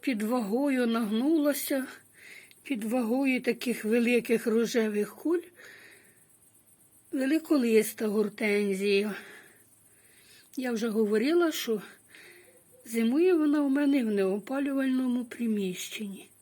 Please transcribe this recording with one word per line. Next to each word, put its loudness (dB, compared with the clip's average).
під -2
вагою, 0
нагнулася 0
під -6
вагою 0
таких -4
великих 2
рожевих 0
куль. -2
Великолиста 2
гортензія. 0
Я -2
вже -2
говорила, 2
що -4
зимує 2
вона 2
у 0
мене 2
в 0
неопалювальному -2
приміщенні. -6